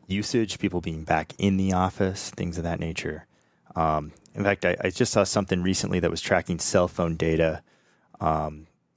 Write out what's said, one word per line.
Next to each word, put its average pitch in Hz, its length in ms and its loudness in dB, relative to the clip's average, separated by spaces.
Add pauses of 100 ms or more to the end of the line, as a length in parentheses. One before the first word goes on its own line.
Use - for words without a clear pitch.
usage, 104 520 -2
people 90 220 -2
being 80 240 -6
back 80 320 -2
in 98 220 2
the 95 160 0
office, 92 560 0
things 87 260 -6
of 82 80 -6
that 85 160 -4
nature. 80 460 -8 (500)
Um, 78 360 0 (220)
in 104 100 -2
fact, 101 200 2
I, 90 180 2
I 92 60 0
just 107 240 0
saw 104 120 6
something 92 380 2
recently 92 380 0
that 82 100 2
was 82 120 -6
tracking 87 360 0
cell 90 300 2
phone 85 280 -2
data. 80 440 2 (600)
Um, 78 440 -2 (300)